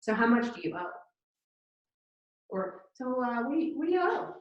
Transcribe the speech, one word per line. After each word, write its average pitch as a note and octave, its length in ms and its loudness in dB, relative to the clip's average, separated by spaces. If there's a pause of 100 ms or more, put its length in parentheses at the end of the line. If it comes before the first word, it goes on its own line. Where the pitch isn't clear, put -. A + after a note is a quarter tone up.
So G#3+ 140 0
how A#3 120 4
much A#3 280 4
do - 80 -14
you E3+ 140 -4
owe? F3+ 140 -8 (1600)
Or, - 340 -4 (120)
So, B3+ 300 -2
uh, A#3+ 180 0
what C#4 160 -2
do D4+ 60 2
you, - 140 -4
what D#4+ 80 -2
do F4 60 2
you F4+ 80 4
owe? - 400 0